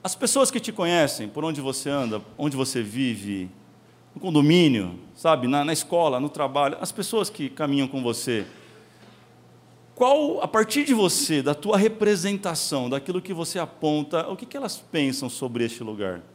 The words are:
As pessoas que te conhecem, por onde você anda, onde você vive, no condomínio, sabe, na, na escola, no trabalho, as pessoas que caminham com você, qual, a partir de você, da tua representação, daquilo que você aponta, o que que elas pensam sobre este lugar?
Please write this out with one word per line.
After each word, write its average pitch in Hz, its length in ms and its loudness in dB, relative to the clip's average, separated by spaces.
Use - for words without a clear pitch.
As - 140 -4
pessoas 269 340 2
que - 120 -2
te - 100 -6
conhecem, 165 560 2
por 143 160 -6
onde 156 160 -4
você 135 300 -4
anda, 120 320 -2
onde 143 180 -2
você 131 260 0
vive, 101 680 -4
no - 80 -14
condomínio, 147 760 4
sabe, 151 360 2
na, 143 160 2
na 160 80 -2
escola, 151 480 0
no 147 80 -2
trabalho, 143 500 0
as - 140 -8
pessoas 208 360 -2
que 185 200 -8
caminham 139 360 0
com 135 160 -6
você, 117 440 -2
qual, 285 480 4
a 185 60 -2
partir 220 380 2
de 277 80 2
você, 175 480 2
da 143 120 2
tua 196 240 0
representação, 196 1120 0
daquilo 139 320 -4
que 185 120 -10
você 165 260 -6
aponta, 151 680 -2
o 190 80 -6
que - 80 -14
que - 100 -18
elas 269 220 -8
pensam 135 520 -2
sobre 117 360 -2
este 117 180 -8
lugar? 101 380 -6